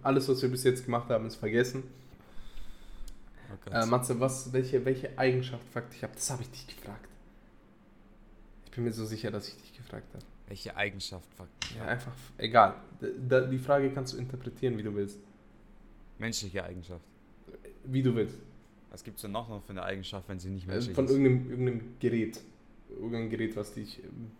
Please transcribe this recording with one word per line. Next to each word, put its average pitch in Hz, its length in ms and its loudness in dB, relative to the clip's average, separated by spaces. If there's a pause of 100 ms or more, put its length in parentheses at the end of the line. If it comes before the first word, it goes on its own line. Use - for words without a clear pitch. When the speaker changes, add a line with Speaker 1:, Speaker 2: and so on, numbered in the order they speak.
Speaker 1:
alles, 135 240 6
was 131 140 4
wir 131 80 4
bis 127 140 0
jetzt 127 220 6
gemacht 117 240 2
haben, 110 160 2
ist 110 100 -8
vergessen. 127 480 2 (1700)
Speaker 2:
Oh 95 120 -10
Gott. 101 100 -6
Speaker 1:
Äh, 113 120 4
Matze, 123 340 4
was, 131 320 0
welche, 131 340 2
welche 131 320 -2
Eigenschaft 127 460 2 (100)
fuckt - 200 -6
dich - 100 -12
ab? 113 100 -6
Das - 160 -4
hab 127 120 -4
ich - 100 -10
dich - 160 -16
gefragt. - 400 -14 (1600)
Ich - 60 -20
bin 120 120 -2
mir 117 80 2
so 110 140 -4
sicher, 107 260 -4
dass 104 160 -4
ich - 100 -14
dich - 200 -20
gefragt - 360 -14
hab. - 80 -14 (260)
Speaker 2:
Welche 101 280 -10
Eigenschaft 95 600 -4
fuckt 92 140 -16 (200)
mich 113 80 -12
Speaker 1:
Ja, 113 60 -8
Speaker 2:
ab? - 60 -4
Speaker 1:
einfach, 123 240 -4
f-, - 240 -16
egal. 110 380 8 (260)
D-, 107 120 -2 (140)
da, 131 140 8
die 131 180 0
Frage 139 320 4
kannst 135 220 -4
du - 40 -8
interpretieren, 127 600 -4
wie 107 60 -4
du 104 120 -4
willst. 101 240 -4 (960)
Speaker 2:
Menschliche 101 460 -4
Eigenschaft. 87 400 -12 (840)
Speaker 1:
Wie 131 180 2
du 127 120 6
willst. 110 200 2 (560)
Speaker 2:
Was - 120 -16
gibt's 104 180 -14
denn 104 100 -8
noch, 117 180 -4
noch 104 140 -8
für - 80 -14
eine 95 120 -8
Eigenschaft, 95 460 -6
wenn 95 100 -6
sie 90 100 -8
nicht 92 180 -6
Speaker 1:
Äh, 90 40 -6
Speaker 2:
menschlich 107 240 -2
Speaker 1:
von 135 100 4
Speaker 2:
ist? 127 60 6
Speaker 1:
irgendeinem, 131 400 6
irgendeinem 123 480 -2
Gerät. 113 420 2 (480)
Irgendein 113 400 -4
Gerät, 110 260 -2
was 104 180 -6
dich, 110 280 -10 (380)